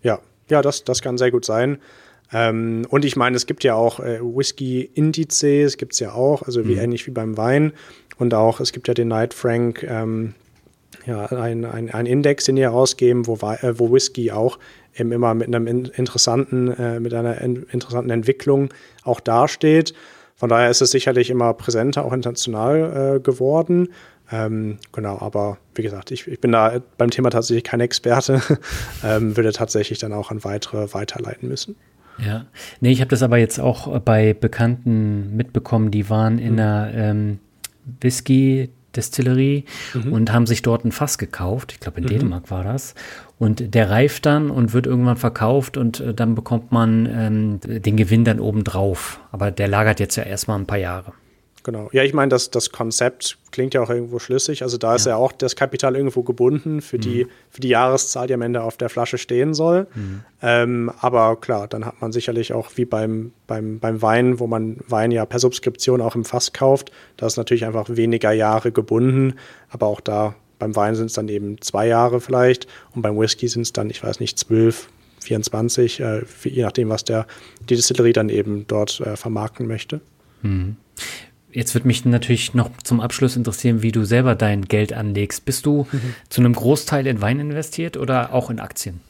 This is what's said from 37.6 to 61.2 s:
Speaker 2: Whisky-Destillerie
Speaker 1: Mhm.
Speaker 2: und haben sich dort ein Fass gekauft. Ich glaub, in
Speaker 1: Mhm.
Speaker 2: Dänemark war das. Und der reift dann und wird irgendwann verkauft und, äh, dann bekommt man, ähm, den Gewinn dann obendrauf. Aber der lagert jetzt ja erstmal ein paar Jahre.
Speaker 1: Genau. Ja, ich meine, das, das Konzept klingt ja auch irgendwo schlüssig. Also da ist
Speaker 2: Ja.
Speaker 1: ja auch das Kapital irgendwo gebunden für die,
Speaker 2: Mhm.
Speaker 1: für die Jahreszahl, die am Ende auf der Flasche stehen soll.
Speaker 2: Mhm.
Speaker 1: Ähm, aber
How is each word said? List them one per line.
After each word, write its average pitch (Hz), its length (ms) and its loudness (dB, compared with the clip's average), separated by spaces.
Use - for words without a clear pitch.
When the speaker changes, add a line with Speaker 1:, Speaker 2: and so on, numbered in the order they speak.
Speaker 2:
Whisky-Destillerie 131 1600 2
Speaker 1:
Mhm. 127 200 -2
Speaker 2:
und 113 180 2
haben 120 140 4
sich 113 160 0
dort 117 240 0
ein 110 60 2
Fass - 260 -2
gekauft. 101 560 -6
Ich - 60 -20
glaub, - 180 -10
in 85 60 -4
Speaker 1:
Mhm. - 60 -2
Speaker 2:
Dänemark 98 420 -2
war 92 120 -4
das. 107 300 -6
Und 110 340 0
der 110 160 4
reift 127 360 2
dann 147 260 2
und 120 220 2
wird 120 120 2
irgendwann 123 320 2
verkauft 120 580 0
und, 117 240 -2
äh, 120 140 -4
dann 113 220 2
bekommt 113 360 -2
man, 113 400 4
ähm, 107 480 0
den 104 160 2
Gewinn 110 280 4
dann 110 140 2
obendrauf. 101 800 -2
Aber 101 200 -2
der 101 160 -2
lagert 104 320 2
jetzt 101 160 -2
ja 113 80 -4
erstmal 101 360 -4
ein 95 80 -6
paar 104 100 -4
Jahre. 92 360 -6
Speaker 1:
Genau. 110 280 -8
Ja, 131 100 4
ich 139 100 0
meine, 139 140 2
das, 131 240 0
das - 200 -2
Konzept - 640 -4
klingt 131 220 -2
ja 131 80 2
auch 113 80 -2
irgendwo 120 300 -4
schlüssig. 135 440 -2
Also 120 140 -4
da 113 180 2
ist 120 100 2
Speaker 2:
Ja. 123 80 0
Speaker 1:
ja - 20 0
auch 127 160 2
das - 240 -2
Kapital 131 400 0
irgendwo 139 260 0
gebunden 143 600 0
für - 180 -8
die, 120 240 -2
Speaker 2:
Mhm. 123 60 -4
Speaker 1:
für - 100 -14
die 131 80 -2
Jahreszahl, 127 580 0
die 131 60 -2
am 120 80 -2
Ende 120 200 -2
auf 113 140 -6
der 120 140 -4
Flasche 120 280 -4
stehen 127 360 0
soll. 170 420 2
Speaker 2:
Mhm. 98 240 -8
Speaker 1:
Ähm, 120 580 2
aber 113 380 4